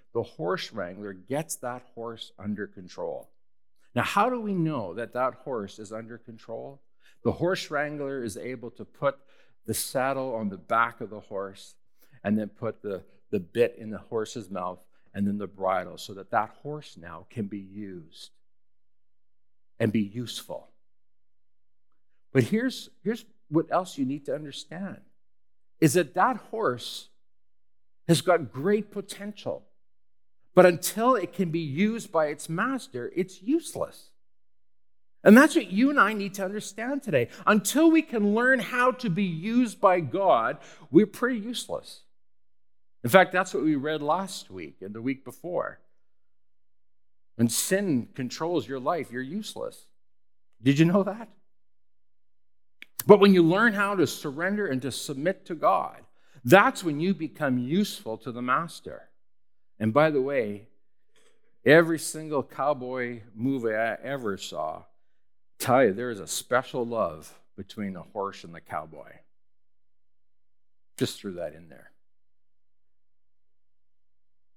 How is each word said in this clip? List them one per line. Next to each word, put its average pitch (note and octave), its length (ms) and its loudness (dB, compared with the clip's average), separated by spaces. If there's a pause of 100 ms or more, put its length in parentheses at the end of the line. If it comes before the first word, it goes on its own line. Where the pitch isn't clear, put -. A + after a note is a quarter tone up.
(140)
the A#2 100 -2
horse E3+ 480 -6
wrangler G2 400 -10
gets B2+ 460 -8
that B2+ 260 -10 (120)
horse A#2 440 -12
under G#2 260 -6
control. F2 640 -10 (640)
Now, A#2+ 80 0
how G#3+ 260 2
do B3 100 -4
we G#3 160 -4
know C#3+ 400 -2
that A2+ 180 -8
that B2 220 0
horse A2 420 -8
is G#2+ 160 -14
under A2+ 240 -14
control? A#2+ 640 -16 (420)
The A#2+ 100 2
horse F3+ 360 -2
wrangler C#3+ 540 -4
is G#2+ 140 -6
able A#2+ 340 -10
to G#2+ 140 -16
put - 320 -2 (480)
the A2 80 -4
saddle C3 600 -2
on A2 160 -4
the F#2+ 80 -10
back A#2 420 0
of G#2 120 -10
the G#2+ 80 -12
horse G2 560 -10 (480)
and G#2+ 140 2
then G#2 120 -4
put - 320 -8
the, G2 220 -8 (260)
the G#2 100 -2
bit A2+ 380 0
in A2 140 -12
the F#2+ 80 -10
horse's A2 500 -8
mouth F2+ 300 -6 (340)
and G2+ 140 -2
then G2+ 100 -2
the G2+ 100 -6
bridle F#2 500 -4
so - 180 -14
that F#2+ 160 -14
that A2 180 0 (140)
horse D3 340 -12
now E2+ 320 -16
can A2 160 -6
be G2+ 140 -10
used G2 720 -16 (1500)
and A2+ 120 2
be A2 100 0
useful. - 680 -10 (1600)
But C3+ 140 4
here's, A#3 440 -2 (140)
here's A3+ 220 -4 (240)
what D#3+ 220 0
else F3+ 280 -2
you C3+ 60 0
need C#3 200 -6
to B2+ 80 -6
understand, D#3 680 -12 (800)
is D#3 140 4
that F3 220 0
that G#3+ 220 2
horse - 720 -6 (960)
has E3 140 4
got E3+ 300 2
great G#3 400 -2
potential. G3 760 -10 (880)
But F3+ 120 10
until A3+ 480 2
it F3+ 180 -4
can F#3 160 -2
be E3 100 -2
used F#3 520 -2
by D#3 160 2
its - 200 -8
master, F3+ 680 -6
it's F#3 260 -4
useless. - 720 -4 (1120)
And G#3 120 12
that's D4+ 200 10
what G#3 160 0
you A#3 180 4
and C#4+ 100 2
I G#3 140 6
need G3 220 -6
to G3 100 -4
understand A3 560 -8
today. C3+ 280 2 (180)
Until A3 420 6
we D#4+ 140 4
can G#3 320 0
learn B3 240 4
how B3 320 2
to A#3+ 180 -4
be G3 140 0
used G3+ 580 0
by F#3 180 6
God, C3+ 600 2 (320)
we're G#3 160 8
pretty A#3+ 320 -2
useless. - 600 -10 (1040)
In B2 60 -2
fact, F3+ 220 6
that's F#3 220 -2
what C3 100 -2
we D#3 120 2
read D3 280 -4
last F3+ 480 -4
week E2+ 300 -14
and G2 120 -12
the A2+ 80 -12
week C3 240 -6
before. D#3 540 -8 (1600)
When A#2 140 2
sin E3 640 0
controls D#3 540 -4
your C3 120 -8
life, C#3 320 -4
you're B2+ 120 -6
useless. E3 640 -10 (760)
Did C3+ 160 2
you D#3+ 80 8
know F#3 160 4
that? G#3 280 -6 (1800)
But G3 120 12
when G3 140 8
you F3+ 80 8
learn G3 320 4
how G3+ 220 0
to F3 100 4
surrender F3 640 -4
and C3 160 -2
to C3 80 -4
submit D#3 560 -6
to F3 80 -8
God, E3 500 0 (400)
that's G3 380 8
when D3 160 -2
you F#3 160 2
become D3 420 -2
useful B2+ 640 -2
to B2+ 120 -10
the A#2+ 100 -8
master. B2+ 680 -4 (680)
And A2 140 0
by D#3 180 4
the C#3+ 100 2
way, A2 460 -4 (960)
every D#3+ 340 8
single D#3 440 -6
cowboy B2+ 800 -4 (120)
movie A#2 400 -2
I A2 220 0
ever B2 420 -6
saw, D#2+ 460 -8 (760)
tell C3 240 4
you, G2+ 100 4
there A#2+ 180 -6
is G#2 80 -10
a D#2+ 80 -14
special B2 580 -2
love F2+ 520 -4 (200)
between G2 360 -10
the E2+ 100 -12
horse G2 420 -8
and E2+ 80 -16
the D#2+ 80 -16
cowboy. D#2 500 -10 (1900)
Just - 220 -4
threw G2 140 -12
that E2 200 -10
in E2 140 -20
there. C#2+ 240 -20 (2750)